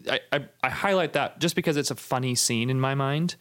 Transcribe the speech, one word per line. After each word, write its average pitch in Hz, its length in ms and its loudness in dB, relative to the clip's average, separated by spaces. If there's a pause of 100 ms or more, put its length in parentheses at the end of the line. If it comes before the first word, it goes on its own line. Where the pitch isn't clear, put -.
(100)
I, 131 100 0 (120)
I, 143 120 -2 (180)
I 131 80 2
highlight 190 420 2
that 143 260 0
just 165 160 0
because 170 220 0
it's 143 140 0
a 131 40 -4
funny 127 400 -2
scene 117 340 2
in 131 120 2
my 135 140 0
mind. 139 460 0